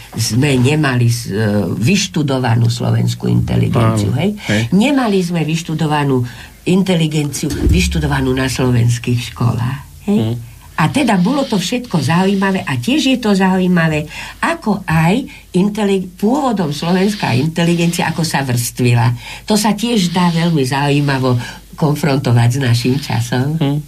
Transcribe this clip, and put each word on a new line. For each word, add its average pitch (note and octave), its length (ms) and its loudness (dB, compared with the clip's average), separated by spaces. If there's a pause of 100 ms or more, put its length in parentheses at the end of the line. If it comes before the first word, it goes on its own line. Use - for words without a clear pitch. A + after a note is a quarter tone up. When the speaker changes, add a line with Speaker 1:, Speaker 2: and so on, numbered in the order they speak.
(120)
Speaker 1:
sme B2 440 0
nemali B2+ 500 2
s-, A#2 220 -2
e, G#2 100 -4 (300)
vyštudovanú B2+ 1000 0
slovenskú A#2 640 0
inteligenciu, G#2 800 2
Speaker 2:
Áno, B2+ 80 -2
Speaker 1:
hej? F3+ 120 0 (100)
Speaker 2:
hej. G#3 220 -2 (100)
Speaker 1:
Nemali A3+ 480 2
sme E3+ 240 -2
vyštudovanú D3 840 0 (380)
inteligenciu, E3 840 0
vyštudovanú C#3+ 840 0
na C3 160 -2
slovenských A#2+ 800 0
školách, A#2+ 480 -2 (260)
hej? G#3 200 2
Speaker 2:
Mhm. A#2+ 100 -2 (440)
Speaker 1:
A D#3+ 80 2
teda A3+ 320 2
bolo B3+ 240 2
to G#3+ 160 -2
všetko A#3+ 400 -2
zaujímavé F#3+ 640 2
a C3 160 -4
tiež C4+ 240 0
je C4 160 2
to G#3 160 0
zaujímavé, F3+ 720 2 (320)
ako A#3 480 -2
aj E3 400 2 (240)
intelig-, G3 580 0
pôvodom A3+ 640 0
slovenská F#3 640 0
inteligencia, E3+ 720 0
ako E3 160 -2
sa D#3 240 -2
vrstvila. A#2+ 640 0 (320)
To G#3+ 160 0
sa G#3 160 0
tiež G#3 400 0
dá F3+ 160 2
veľmi E3 320 0
zaujímavo C#3 720 0 (400)
konfrontovať C3+ 760 2
s B2 120 0
našim B2+ 340 2
časom. B2+ 640 -2
Speaker 2:
Hm. C#3+ 300 0